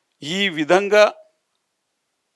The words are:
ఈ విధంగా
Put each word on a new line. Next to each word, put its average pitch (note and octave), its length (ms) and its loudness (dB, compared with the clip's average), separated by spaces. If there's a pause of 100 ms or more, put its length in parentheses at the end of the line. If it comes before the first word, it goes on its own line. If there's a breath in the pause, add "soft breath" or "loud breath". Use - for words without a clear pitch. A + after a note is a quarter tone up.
(220)
ఈ F#3+ 260 -4
విధంగా F#3+ 640 2 (1200)